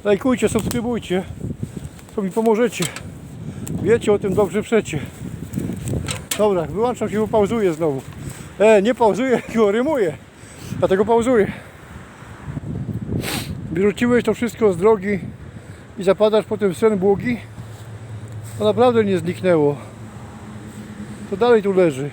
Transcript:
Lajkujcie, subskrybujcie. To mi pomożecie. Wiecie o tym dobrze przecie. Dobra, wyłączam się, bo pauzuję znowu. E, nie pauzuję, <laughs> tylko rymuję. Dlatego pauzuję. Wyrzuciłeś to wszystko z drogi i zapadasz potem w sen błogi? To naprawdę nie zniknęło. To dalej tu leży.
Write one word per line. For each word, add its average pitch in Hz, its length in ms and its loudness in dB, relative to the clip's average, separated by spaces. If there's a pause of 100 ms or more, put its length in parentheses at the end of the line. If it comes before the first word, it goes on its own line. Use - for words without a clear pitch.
Lajkujcie, 208 440 2
subskrybujcie. 220 760 -2 (920)
To 214 60 -2
mi 190 80 -2
pomożecie. 220 540 2 (960)
Wiecie 220 300 4
o 202 60 4
tym 196 160 -2
dobrze 196 280 2
przecie. 202 360 0 (1400)
Dobra, 202 240 2
wyłączam 202 480 -2
się, 202 80 -2
bo 214 100 0
pauzuję 208 460 2
znowu. 147 280 -2 (560)
E, 208 240 8
nie 240 120 2
pauzuję, 226 480 2
<laughs> - 40 -14
tylko 220 240 2
rymuję. 233 460 0 (640)
Dlatego 190 260 4
pauzuję. 233 480 4 (2250)
Wyrzuciłeś 220 520 2
to 214 100 2
wszystko 220 380 0
z 170 40 -2
drogi 202 420 2 (800)
i 185 60 -6
zapadasz 208 400 4
potem 202 300 0
w - 40 -10
sen 220 200 4
błogi? 202 400 2 (1200)
To 208 60 -2
naprawdę 226 400 4
nie 190 140 2
zniknęło. 165 580 2 (1500)
To 202 60 -4
dalej 226 260 6
tu 196 100 0
leży. 147 400 2